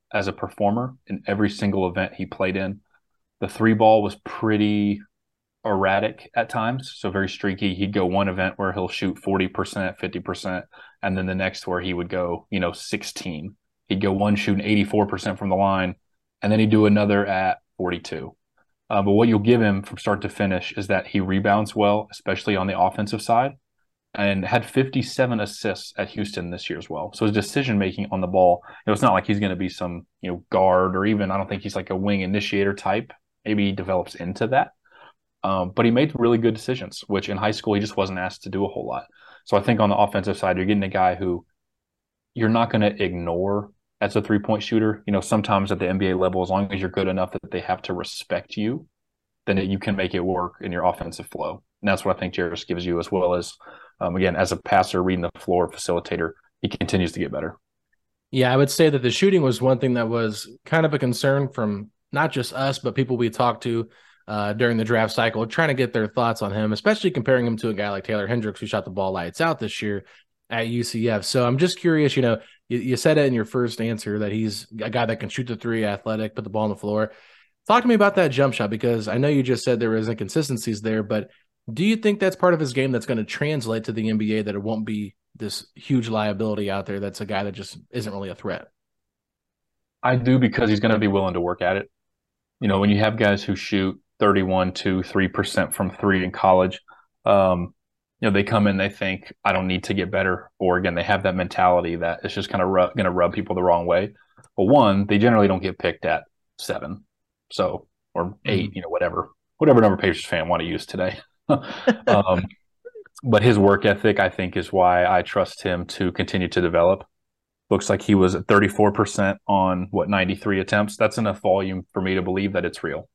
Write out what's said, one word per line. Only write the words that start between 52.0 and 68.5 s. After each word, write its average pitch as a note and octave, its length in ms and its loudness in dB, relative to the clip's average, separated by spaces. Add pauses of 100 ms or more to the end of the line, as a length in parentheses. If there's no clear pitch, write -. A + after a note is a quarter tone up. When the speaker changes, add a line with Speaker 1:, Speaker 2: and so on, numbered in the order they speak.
Speaker 1:
what F#2 120 0
I - 20 -20
think F2 160 -6
Jarace E2+ 320 -4
gives F2 180 -6
you, F2 140 -2
as E2 140 -6
well F2+ 220 0
as, F2 200 -6 (460)
um, F2 160 -4
again, F#2 180 0
as F2+ 160 0
a F#2 60 -2
passer, F#2 460 2
reading F#2 200 0
the - 180 -6
floor, F2 300 0
facilitator, E2+ 600 -4 (300)
he G2+ 60 -2
continues - 440 -2
to F2+ 80 -8
get D#2 100 -4
better. D2+ 260 -6 (760)
Speaker 2:
Yeah, B2+ 200 2
I C3 40 4
would C#3 140 4
say D#3+ 200 4
that C3+ 120 0
the B2 100 2
shooting F#3+ 300 4
was B2 200 0
one C3 160 4
thing B2+ 160 0
that A#2 140 0
was A2 420 -4 (140)
kind D#3+ 200 2
of D3+ 80 2
a D3 60 -2
concern C3+ 500 0
from G#2 420 -4 (220)
not D3 200 0
just B2+ 200 -4
us, C3+ 260 -2
but B2 160 -4
people C3 220 -2
we A#2 120 0
talked A#2 360 -2
to, A2+ 240 -4 (400)
uh, G#2 240 -2
during A#2 240 2
the A2 80 0
draft A2 280 2
cycle, A2+ 340 0
trying D#3+ 220 0
to C#3 60 0
get B2 180 -2
their A2 140 0
thoughts A#2 340 -2
on G2+ 120 -4
him, G#2+ 200 0
especially G#3 380 0
comparing B2+ 340 2
him A#2 120 0
to A2+ 120 -4
a G#2+ 60 -2
guy G2+ 160 -4
like G2 140 -6
Taylor G#2 220 -2
Hendricks, G#2+ 340 -4